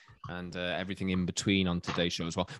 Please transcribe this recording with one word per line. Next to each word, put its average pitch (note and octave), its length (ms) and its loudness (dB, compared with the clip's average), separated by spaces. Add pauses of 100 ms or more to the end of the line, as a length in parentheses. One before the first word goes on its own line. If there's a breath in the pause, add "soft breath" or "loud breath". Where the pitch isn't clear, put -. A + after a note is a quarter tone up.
(280 soft breath)
and, F2+ 280 -8
uh, F2+ 200 -2
everything F#2+ 320 -2
in F#2 160 4
between F#2+ 440 4
on F2 120 2
today's F2 320 0
show E2+ 140 -4
as E2+ 100 -4
well. F2+ 240 0